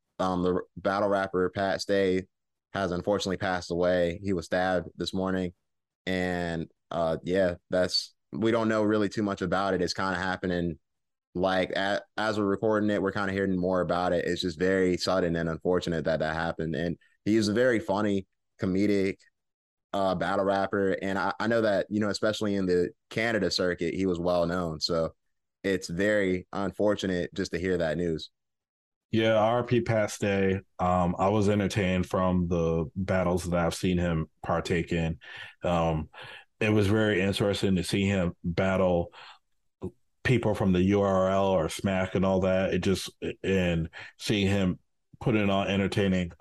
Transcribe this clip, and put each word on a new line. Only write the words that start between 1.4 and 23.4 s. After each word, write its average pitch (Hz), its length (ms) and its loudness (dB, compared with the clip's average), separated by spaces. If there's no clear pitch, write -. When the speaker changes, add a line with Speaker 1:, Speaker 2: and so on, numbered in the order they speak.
Speaker 1:
Pat 98 280 -2
Stay 95 440 0
has 98 180 -2
unfortunately 90 460 -2
passed 90 320 -4
away. 87 540 0
He 98 100 -2
was 82 140 -4
stabbed 90 500 -2
this - 160 -6
morning, 92 400 -2
and, 87 600 -2
uh, 82 340 -2
yeah, 90 300 2
that's, - 460 -2
we 107 180 0
don't 113 180 2
know 110 140 2
really 107 280 2
too 110 120 -4
much 98 220 -2
about 95 320 0
it. 90 80 0
It's 85 100 -2
kinda 95 220 -2
happening, 87 640 -4
like, 92 400 0
a-, 98 260 -2
as 107 220 -2
we're 104 60 0
recording 107 440 0
it, 101 100 0
we're 95 120 0
kinda 98 200 -2
hearing 98 240 0
more 90 260 0
about 87 300 0
it. 87 140 0
It's 87 160 -2
just 87 160 -4
very 92 400 2
sudden 90 380 0
and 85 120 -2
unfortunate 82 580 -2
that 80 160 2
that 78 120 -2
happened. 82 420 -4
And 82 220 -2
he 104 100 2
is 110 120 2
a 104 60 0
very 120 260 2
funny, 98 460 -2
comedic, 98 580 0
uh, 95 220 0
battle 92 300 -2
rapper. 98 480 2
And 98 260 -2
I, 95 200 -2
I 107 60 -2
know 117 160 2
that, 101 300 2
you 104 80 -2
know, 107 100 0
especially 104 460 -2
in 98 100 0
the 90 240 2
Canada 110 400 0